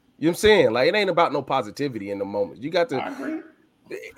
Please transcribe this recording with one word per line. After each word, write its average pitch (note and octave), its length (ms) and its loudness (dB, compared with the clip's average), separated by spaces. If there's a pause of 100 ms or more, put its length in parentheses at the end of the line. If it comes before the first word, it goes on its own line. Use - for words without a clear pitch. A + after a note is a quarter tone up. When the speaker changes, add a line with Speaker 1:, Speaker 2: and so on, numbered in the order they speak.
(180)
Speaker 1:
You C#3 80 -2
know - 20 4
what - 20 -
I'm F3 60 -2
saying? G3 360 6
Like, B2+ 160 2
it F3+ 60 2
ain't G#3 160 0
about D#3+ 220 2
no C#3+ 100 -2
positivity A#2 680 -4
in G2 80 -6
the G2+ 60 -4
moments. G2+ 380 -4
You D3 80 -8
got F3 200 2
to C#3 120 -2
Speaker 2:
I - 100 -6
agree. D#4+ 280 -8 (760)